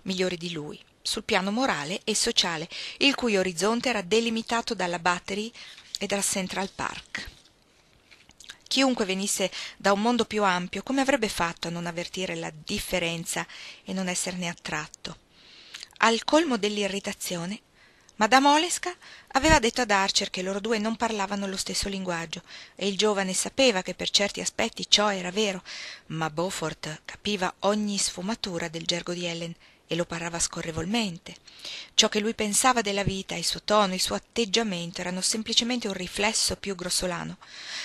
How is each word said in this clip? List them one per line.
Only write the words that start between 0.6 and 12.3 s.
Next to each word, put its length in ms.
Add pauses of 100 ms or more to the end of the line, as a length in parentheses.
sul 220
piano 280
morale 520
e 100
sociale, 560 (300)
il 160
cui 220
orizzonte 520
era 140
delimitato 720
dalla 240
Battery 520 (460)
e 80
dal 180
Central 460
Park. 600 (1400)
Chiunque 380
venisse 440 (280)
da 160
un 80
mondo 240
più 180
ampio, 400
come 180
avrebbe 260
fatto 420
a 20
non 160
avvertire 480